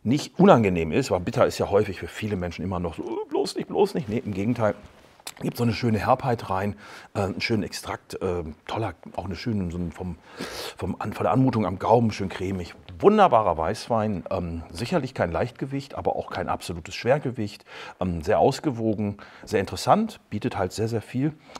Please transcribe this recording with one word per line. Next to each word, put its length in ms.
nicht 360
unangenehm 540
ist, 180
weil 100
bitter 260
ist 100
ja 140
häufig 280
für 100
viele 280
Menschen 260
immer 180
noch 160
so, 60
„Oh, 280
bloß 260
nicht, 120
bloß 260
nicht.“ 160
Nee, 80
im 160
Gegenteil. 400
Gibt 140
so 80
eine 80
schöne 260
Herbheit 520
rein, 260
äh, 80
einen 180
schönen 240
Extrakt, 580
äh, 220
toller, 280
auch 80
eine 100
schöne, 380
so 60
ein 120
vom, 260
vom 240
An-, 120
von 120
der 80
Anmutung 340
am 140
Gaumen, 320
schön 160
cremig. 460
Wunderbarer 580
Weißwein, 720
ähm, 400
sicherlich 440
kein 180
Leichtgewicht, 640
aber 180
auch 160
kein 180
absolutes 460
Schwergewicht. 720
Ähm, 220
sehr 160
ausgewogen, 800
sehr 140
interessant, 600
bietet 260
halt 160
sehr, 140
sehr 160
viel. 300